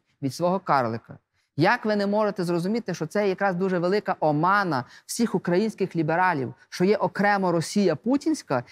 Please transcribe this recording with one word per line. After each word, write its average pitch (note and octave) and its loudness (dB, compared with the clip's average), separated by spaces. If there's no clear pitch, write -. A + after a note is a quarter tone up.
від C3+ -4
свого F3+ -2
карлика. C3 -2
Як G#3+ 2
ви G#3+ 0
не G3+ 0
можете G3+ 0
зрозуміти, F3 -2
що E3 -6
це G#3 -2
якраз F#3+ 0
дуже F#3 -2
велика F#3 -2
омана D#3+ 2
всіх - -2
українських F#3 -2
лібералів, D#3+ 0
що - -2
є G#3 4
окремо G3 0
Росія E3+ 0
путінська, B3 -2